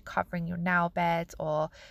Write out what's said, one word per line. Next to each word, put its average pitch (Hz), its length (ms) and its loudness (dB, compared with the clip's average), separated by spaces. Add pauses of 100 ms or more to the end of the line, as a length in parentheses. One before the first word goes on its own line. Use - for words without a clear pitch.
covering 175 420 -2
your 175 120 -4
nail 175 300 2
bed 170 520 0
or 156 280 0 (220)